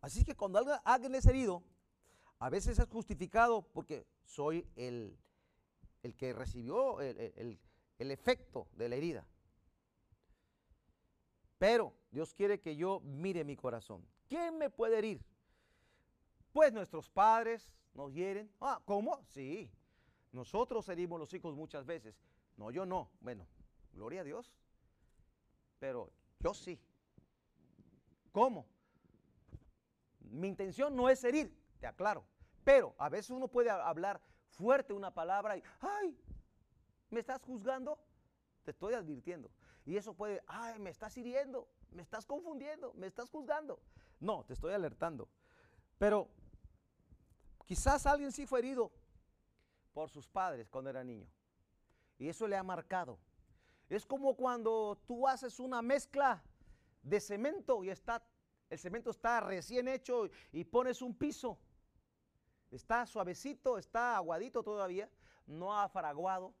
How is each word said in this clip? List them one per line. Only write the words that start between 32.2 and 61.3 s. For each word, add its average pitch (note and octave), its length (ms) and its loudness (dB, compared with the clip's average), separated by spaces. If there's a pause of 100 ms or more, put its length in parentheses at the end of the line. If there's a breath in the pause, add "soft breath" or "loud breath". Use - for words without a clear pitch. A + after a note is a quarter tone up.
Pero C4 340 8
a D3+ 100 0
veces G3+ 220 -4
uno B3+ 180 -6
puede A#3+ 220 4
ha-, F#3+ 180 0
hablar F3 320 -2 (280 soft breath)
fuerte A#3+ 440 2
una G3 220 -8
palabra G3 420 -2
y, E3+ 60 -10 (180 loud breath)
"Ay, G4 380 -4 (880)
¿me A#3 120 -4
estás C4 200 -6
juzgando?". C4 580 -6 (640)
Te D3+ 100 -10
estoy G3+ 200 -4
advirtiendo. D#3 580 -8 (360 soft breath)
Y D#3+ 100 -4
eso G#3 160 -6
puede, G3 360 -6
"Ay, A#3 300 -10
me G3 120 -10
estás G#3+ 260 -14
hiriendo, B3+ 500 -4 (260)
me F3 100 -16
estás A3 240 -10
confundiendo, D4 680 -8
me F#3 140 -12
estás A#3+ 240 -10
juzgando". D4 500 -4 (400 soft breath)
No, F3+ 240 -2
te - 80 -12
estoy D#3+ 220 -4
alertando. E3 560 -4 (680 soft breath)
Pero G#3 320 4 (1400)
quizás C4+ 400 2
alguien C#4+ 280 4
sí C#4+ 140 -8
fue C4 120 0
herido A#3+ 340 0 (1040)
por D3+ 140 -6
sus - 180 -18
padres D#3+ 400 -2
cuando C3 220 -6
era B2+ 120 -6
niño. A#2 240 -10 (920)
Y C3+ 100 -6
eso G3 180 -4
le G3+ 80 0
ha F#3+ 80 0
marcado. F3+ 560 -4 (720 soft breath)
Es G#3 160 -4
como C4+ 320 2
cuando A3+ 720 0
tú A#3+ 200 0
haces C4 320 2
una B3+ 220 -2
mezcla C4 640 4 (560 soft breath)
de E3 180 2
cemento A#3 640 0
y F#3 60 -4
está, A3+ 340 -4 (460)
el D#3+ 100 -8
cemento G#3+ 300 -6
está A#3 320 2
recién G#3+ 480 -2
hecho B3 400 0 (240 loud breath)
y E3+ 120 -4
pones B3 360 0
un B3 160 -8
piso. C#4 420 -4 (1120)